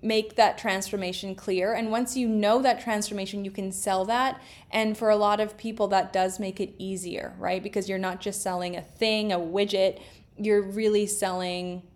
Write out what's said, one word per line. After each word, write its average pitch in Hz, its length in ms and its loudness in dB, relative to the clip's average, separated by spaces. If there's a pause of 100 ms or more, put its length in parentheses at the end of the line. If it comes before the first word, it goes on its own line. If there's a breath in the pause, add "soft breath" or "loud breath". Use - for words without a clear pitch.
make 220 320 0
that 214 220 6
transformation 190 760 -4
clear. 190 400 0
And 226 180 -2
once 247 240 -2
you 254 120 0
know 220 340 4
that 240 180 2
transformation, 208 640 -4
you 196 60 -6
can 190 220 -6
sell 190 340 0
that. 254 340 0 (300 loud breath)
And 220 260 0
for 220 140 2
a 214 60 8
lot 208 240 4
of 214 180 -2
people, 220 300 -2
that 190 260 2
does 185 260 0
make 196 200 -6
it - 180 -4
easier, 185 640 -6
right? 185 220 -2
Because 202 280 -4
you're 190 80 -2
not 185 240 -4
just 196 220 -6
selling 180 340 -2
a 165 60 -8
thing, 214 500 0
a 175 60 0
widget, 190 600 2 (380 loud breath)
you're 208 240 4
really 208 460 2
selling 180 760 -2 (140)